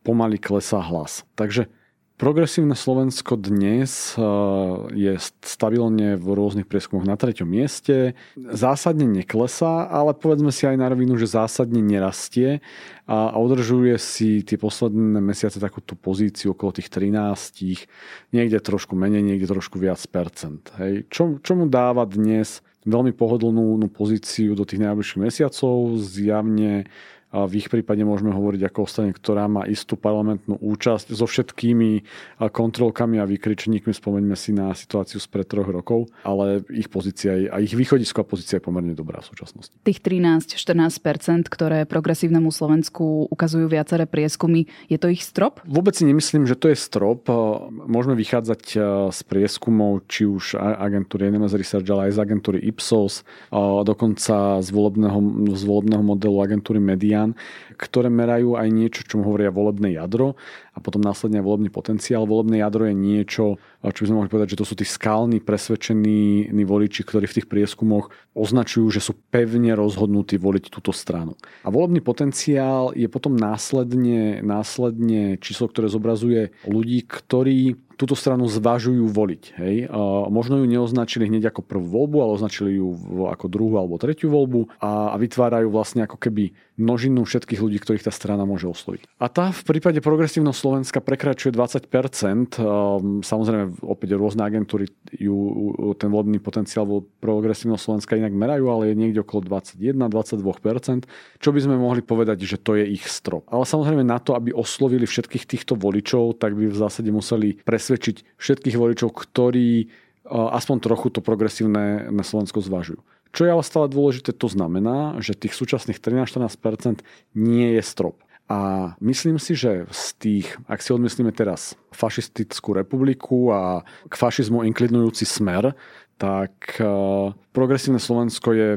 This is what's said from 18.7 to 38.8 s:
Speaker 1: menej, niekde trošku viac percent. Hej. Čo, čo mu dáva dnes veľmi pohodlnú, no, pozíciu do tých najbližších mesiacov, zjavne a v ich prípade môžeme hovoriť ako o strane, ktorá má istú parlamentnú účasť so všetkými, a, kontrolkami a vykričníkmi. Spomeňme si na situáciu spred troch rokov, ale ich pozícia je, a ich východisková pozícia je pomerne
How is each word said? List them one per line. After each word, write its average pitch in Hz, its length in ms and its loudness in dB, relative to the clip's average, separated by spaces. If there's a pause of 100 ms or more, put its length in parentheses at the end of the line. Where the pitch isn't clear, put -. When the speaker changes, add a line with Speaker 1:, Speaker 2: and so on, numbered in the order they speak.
Speaker 1:
menej, 101 320 0
niekde 98 240 0
trošku 95 320 -4
viac 92 240 0
percent. 82 720 -8
Hej. 98 320 -6
Čo, 160 320 -2
čo 185 160 0
mu 170 80 2
dáva 123 400 2
dnes 107 560 0 (240)
veľmi 120 320 2
pohodlnú, 113 640 2
no, 104 80 0
pozíciu 104 640 -2
do 101 80 -2
tých 101 240 -2
najbližších 104 400 -2
mesiacov, 120 720 0
zjavne 104 880 0 (460)
a 98 160 0
v 101 160 -2
ich - 80 -8
prípade 107 320 0
môžeme 104 320 0
hovoriť 98 320 0
ako - 160 -4
o - 80 -4
strane, 101 240 -2
ktorá 104 320 0
má 101 160 0
istú 104 320 -4
parlamentnú 107 640 -2
účasť 107 560 -2
so 110 80 0
všetkými, 117 800 0 (400)
a, 107 80 -2
kontrolkami 113 720 0
a - 0 -
vykričníkmi. 101 640 -2
Spomeňme 101 480 0
si - 160 -6
na 98 240 0
situáciu - 400 -6
spred 98 320 -6
troch 98 240 -2
rokov, 117 400 -2 (160)
ale 98 400 0
ich 113 240 -6
pozícia 95 480 -2
je, 98 80 0
a 101 160 -2
ich 104 80 -2
východisková 120 560 2
pozícia 95 320 -4
je - 80 -8
pomerne 87 240 -2